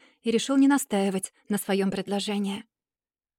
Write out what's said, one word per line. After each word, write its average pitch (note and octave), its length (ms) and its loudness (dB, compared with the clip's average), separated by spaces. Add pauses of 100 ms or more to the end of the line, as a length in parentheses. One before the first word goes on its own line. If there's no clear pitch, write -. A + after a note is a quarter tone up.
(220)
и A3+ 80 -2
решил A3+ 260 0
не C4+ 120 6
настаивать G3 640 0 (160)
на G3 100 -2
своём G3 320 0
предложении. G3 760 -4 (760)